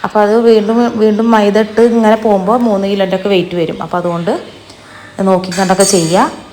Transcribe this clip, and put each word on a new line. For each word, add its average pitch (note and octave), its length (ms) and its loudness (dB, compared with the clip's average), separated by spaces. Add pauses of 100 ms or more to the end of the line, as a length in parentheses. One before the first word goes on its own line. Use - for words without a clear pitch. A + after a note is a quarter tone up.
അപ്പോൾ G#3 200 -2
അത് G#3 100 0 (140)
വീണ്ടും, A3 280 2 (240)
വീണ്ടും G#3+ 340 2
മൈദ G3+ 220 2 (100)
ഇട്ട് A3+ 160 2 (120)
ഇങ്ങനെ A3 300 2
പോകുമ്പോൾ G3+ 320 0 (100)
മൂന്ന് G3 240 -2
കിലോൻ്റെ F#3+ 280 -2
ഒക്കെ G3+ 140 -6
വെയിറ്റ് F3 280 -2
വരും. D#3+ 240 -4
അപ്പോൾ F3+ 160 -6
അതുകൊണ്ട് E3+ 320 -4 (960)
നോക്കി F#3 300 0
കണ്ടൊക്കെ F#3+ 260 2 (100)
ചെയ്യുക. F3+ 340 0 (240)